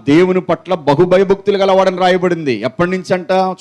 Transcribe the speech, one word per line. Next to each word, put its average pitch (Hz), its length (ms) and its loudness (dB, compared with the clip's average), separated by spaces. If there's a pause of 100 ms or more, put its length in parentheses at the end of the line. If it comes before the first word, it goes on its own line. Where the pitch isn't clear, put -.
దేవుని 180 340 2
పట్ల 170 320 -4
బహుభయభక్తులు 180 840 0
గలవాడని 190 400 2
రాయబడింది. 175 560 0
ఎప్పటి 123 380 -4
నుంచి 185 220 -4
అంట 185 180 -4 (300)